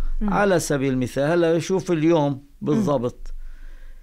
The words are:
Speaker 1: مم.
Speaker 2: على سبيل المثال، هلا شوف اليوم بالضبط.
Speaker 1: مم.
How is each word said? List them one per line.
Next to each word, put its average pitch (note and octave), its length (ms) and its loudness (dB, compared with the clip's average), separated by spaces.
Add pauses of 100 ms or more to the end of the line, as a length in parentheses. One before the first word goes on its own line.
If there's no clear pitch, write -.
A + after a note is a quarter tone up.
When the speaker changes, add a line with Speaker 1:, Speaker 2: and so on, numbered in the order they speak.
(220)
Speaker 1:
مم. G#3 120 0
Speaker 2:
على F#3+ 260 4
سبيل C#3 340 0
المثال، C3+ 380 0
هلا E3+ 280 2
شوف F3+ 320 -2
اليوم D3+ 520 2 (180)
بالضبط. C#3+ 540 0 (120)
Speaker 1:
مم. - 80 -6 (680)